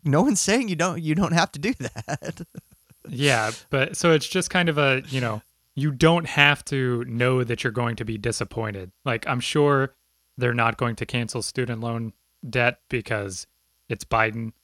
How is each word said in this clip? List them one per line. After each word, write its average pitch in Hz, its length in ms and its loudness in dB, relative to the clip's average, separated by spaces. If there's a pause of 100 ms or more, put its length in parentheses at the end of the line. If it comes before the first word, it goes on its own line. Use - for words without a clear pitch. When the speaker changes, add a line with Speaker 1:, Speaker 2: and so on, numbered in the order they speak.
Speaker 1:
no 147 180 4
one's 294 180 4
saying 226 280 2
you 175 80 -2
don't, 170 260 -2
you 151 120 0
don't 175 180 2
have 170 200 2
to 147 60 -14
do 208 160 -2
<laughs> - 40 -10
that. - 640 -8 (680)
Speaker 2:
Yeah, 120 420 2 (200)
but 135 260 0
so 170 160 4
it's 151 160 2
just - 220 -4
kind 175 180 2
of 147 100 0
a, 135 300 2
you 131 120 -2
know, 110 220 -4 (320)
you 143 160 0
don't 160 360 4
have 143 400 4
to 123 420 -2
know 123 360 2
that 117 200 -4
you're 120 80 -2
going 117 240 -2
to 117 80 -8
be 110 140 -4
disappointed. 104 760 -6 (120)
Like, 117 220 -2
I'm 123 140 -2
sure 143 540 2 (440)
they're 123 160 0
not 117 220 2
going 117 200 -2
to 120 100 -8
cancel 117 360 -4
student 120 380 -4
loan 117 320 -6 (360)
debt 123 400 2
because 104 580 -4 (420)
it's - 160 -6
Biden. 110 480 0 (100)